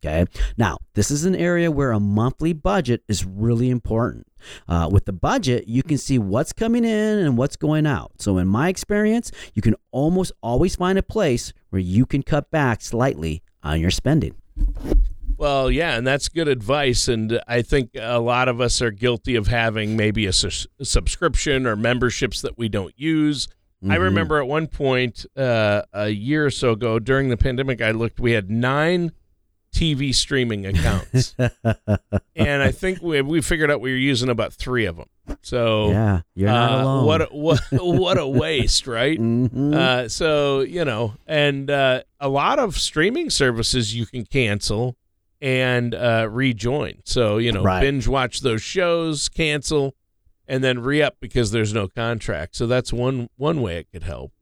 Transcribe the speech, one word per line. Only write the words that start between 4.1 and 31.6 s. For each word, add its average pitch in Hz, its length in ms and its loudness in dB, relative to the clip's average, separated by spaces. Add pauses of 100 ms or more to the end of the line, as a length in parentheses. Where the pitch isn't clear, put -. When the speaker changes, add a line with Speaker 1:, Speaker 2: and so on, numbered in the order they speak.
Speaker 1:
Uh, 85 240 2
with 98 140 4
the 101 80 -6
budget, 127 540 0
you 120 140 0
can 151 160 -2
see 131 220 0
what's 107 340 -2
coming 233 320 0
in 214 320 0
and 151 220 2
what's 139 160 0
going 156 320 0
out. 92 320 -2
So 98 180 0
in 90 100 2
my 117 220 2
experience, 214 640 0 (240)
you - 80 -2
can 110 100 4 (160)
almost 165 420 0 (120)
always 123 320 0
find 190 240 0
a - 20 -2
place 160 520 -2 (180)
where 98 80 0
you 92 260 2
can 139 160 -2
cut 147 300 -2
back 135 320 0
slightly 87 580 -2 (220)
on 78 180 -2
your 85 80 2
spending. 135 460 0 (1040)
Speaker 2:
Well, 139 340 2
yeah, 143 260 0
and 117 80 -2
that's 135 240 0
good 165 180 -2
advice. 131 600 2
And 110 400 0
I 120 160 0
think 135 360 0
a 117 200 0
lot 120 280 2
of 123 140 0
us 120 220 0
are 117 80 0
guilty 120 440 0
of 107 120 2
having 110 500 0
maybe 107 300 2
a 92 60 0
sus-, - 340 -2 (160)
subscription 131 840 0
or 113 100 0
memberships 117 680 0
that - 180 -8
we 117 100 0
don't 98 260 -4
use. 151 520 0 (340)
I 92 40 -8 (100)
Speaker 1:
Mm-hmm. 175 80 2
Speaker 2:
remember 165 340 0
at 139 100 -2
one 156 200 -2
point, 127 580 -2 (100)
uh, 117 460 2 (120)
a 104 160 -2
year 127 360 0
or 135 60 2
so 123 220 0
ago 113 260 0
during 131 300 0
the 120 80 0
pandemic, 131 440 0
I 113 100 0
looked, 113 280 -4
we 117 140 2
had 101 180 -2
nine 151 600 0 (600)
T 160 200 2
V 135 200 -2
streaming 113 520 -2
accounts. 95 720 0
Speaker 1:
<laughs> 127 60 2 (920)